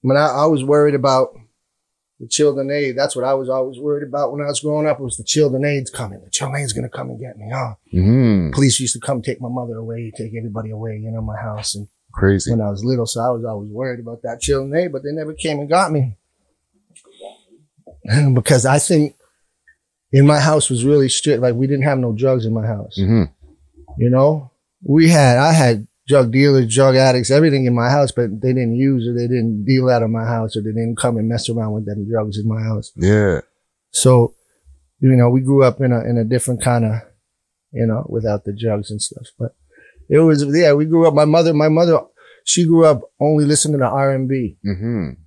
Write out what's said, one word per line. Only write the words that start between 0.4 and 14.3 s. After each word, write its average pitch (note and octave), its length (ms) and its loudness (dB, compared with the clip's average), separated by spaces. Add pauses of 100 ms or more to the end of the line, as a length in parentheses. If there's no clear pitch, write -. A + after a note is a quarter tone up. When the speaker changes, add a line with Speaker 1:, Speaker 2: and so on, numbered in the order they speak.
Speaker 1:
was D3 160 0
worried D3 320 2
about C3 400 0 (840)
the A#2+ 80 -16
children C#3 440 -2
aid, C#3 260 -4
that's C#3 180 -4
what B2 80 -4
I C3+ 120 0
was C3 120 -4
always C3 320 -4
worried C#3+ 280 -4
about C3 240 -4
when C#3+ 100 -8
I C#3+ 60 -6
was C#3+ 140 -6
growing D3+ 260 -2
up. D3 120 -2
It C#3 40 -10
was A#2+ 140 -8
the - 60 -14
children C#3 400 0
aid's C#3+ 280 -4
coming. G#2+ 320 -12
The - 80 -16
children C3+ 280 -6
aid's B2+ 140 -6
gonna B2+ 160 -8
come C3 220 -12
and A#2 80 -14
get B2+ 180 -16
me, G#2+ 160 -14
huh? A#2 220 -8 (180)
Speaker 2:
Mm-hmm. G2+ 600 2
Speaker 1:
Police C#3 260 0
used B2+ 140 -6
to A#2 60 -10
come C3 220 -6
take B2+ 180 -8
my B2 100 -10
mother A#2+ 260 -8
away, A2+ 420 -10
take A2 180 -10
everybody A2 360 -10
away, G#2+ 320 -10
you A2 80 -10
know, A2+ 100 -8
my A2 180 -8
house G#2+ 360 -10
and G#2 120 -12 (280)
Speaker 2:
Crazy. G2 340 2
Speaker 1:
when A#2 120 0
I G#2 100 -4
was G2+ 120 -10
little. A#2+ 220 -2
So A2+ 160 -8
I A#2+ 80 -2
was A#2 180 -4
always G#2+ 220 -12
worried A#2+ 300 -8
about A#2 240 -16
that A#2+ 180 -10